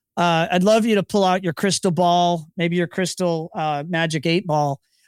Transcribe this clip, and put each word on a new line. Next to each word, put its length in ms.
Uh, 340
I'd 120
love 220
you 100
to 80
pull 200
out 200
your 100
crystal 380
ball, 560
maybe 180
your 120
crystal, 680
uh, 320
magic 380
eight 200
ball, 340